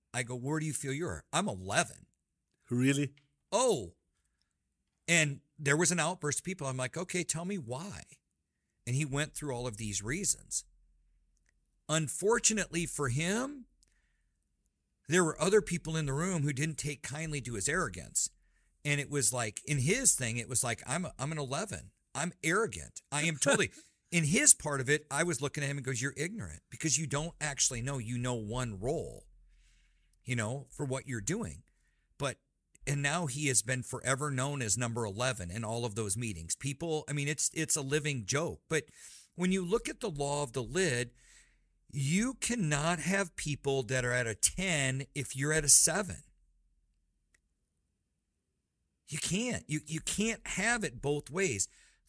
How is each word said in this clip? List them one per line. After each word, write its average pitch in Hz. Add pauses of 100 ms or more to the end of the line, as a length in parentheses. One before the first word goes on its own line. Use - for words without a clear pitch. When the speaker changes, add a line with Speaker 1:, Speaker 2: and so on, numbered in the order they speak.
(120)
Speaker 1:
I 123
go, 120
"Where 131
do 156
you 156
feel 135
you 160
are?" 95
"I'm 185
eleven." 101 (640)
Speaker 2:
Really? 135 (400)
Speaker 1:
"Oh." 190 (1120)
And 156 (180)
there 143
was 170
an 175
outburst 151
of -
people. 180
I'm 131
like, 127
"Okay, 180
tell 165
me 196
why." 127 (840)
And 123
he 151
went 143
through 147
all 123
of 110
these 101
reasons. 143 (1200)
Unfortunately 175
for 143
him, 220 (1400)
there 180
were 160
other 190
people 160
in 156
the 135
room 165
who 147
didn't 143
take 147
kindly 151
to 120
his 101
arrogance. 107 (540)
And 147
it 139
was 143
like, 117
in 147
his 202
thing, 120
it 117
was 123
like, 117
"I'm 165
a, 147
I'm 139
an 160
eleven. 143 (240)
I'm 165 (100)
arrogant. 160 (100)
I 147
am 165
totally," 277 (200)
Speaker 2:
<laughs> -
Speaker 1:
in 170
his 240
part 143
of 127
it, 147
I 143
was 170
looking 143
at 139
him 143
and 135
goes, 127
"You're -
ignorant 139
because -
you 160
don't 147
actually 135
know. 135
You 120
know 123
one 113
role, 101 (1000)
you 123
know, 120
for -
what 131
you're 123
doing." 120 (560)
But, 139 (480)
and 143
now 156
he 139
has 127
been 127
forever 131
known 135
as 110
number 117
eleven 104
in 110
all 113
of 107
those 107
meetings. 92
People, 151
I -
mean, 143
it's, -
it's 160
a 151
living 139
joke. 131
But 156 (520)
when 185
you 190
look 220
at 226
the 220
law 143
of 123
the 131
lid, 123 (840)
you 180
cannot 165
have 190
people 139
that 127
are 123
at 123
a 110
ten 139 (100)
if 131
you're 143
at 156
a 143
seven. 170 (2750)
You 151
can't. 214
You, 151
you 156
can't -
have 220
it 123
both 143
ways. 147 (400)